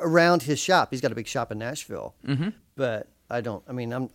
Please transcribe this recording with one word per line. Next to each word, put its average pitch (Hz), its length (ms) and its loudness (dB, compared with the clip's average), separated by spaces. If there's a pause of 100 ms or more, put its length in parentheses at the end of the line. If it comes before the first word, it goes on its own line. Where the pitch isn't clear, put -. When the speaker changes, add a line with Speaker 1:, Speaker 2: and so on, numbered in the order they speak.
Speaker 1:
around 170 420 6
his 139 160 0
shop. 170 320 4
He's 127 100 -6
got 127 100 2
a 110 40 -8
big 113 120 -8
shop 120 240 -4
in 107 80 -8
Nashville. 110 560 -10 (120)
Speaker 2:
Mm-hmm. 147 220 -2 (260)
Speaker 1:
But 120 320 -4 (220)
I 120 120 -2
don't, 107 260 -6
I 135 60 -12
mean, 120 200 -6
I'm, 131 220 -4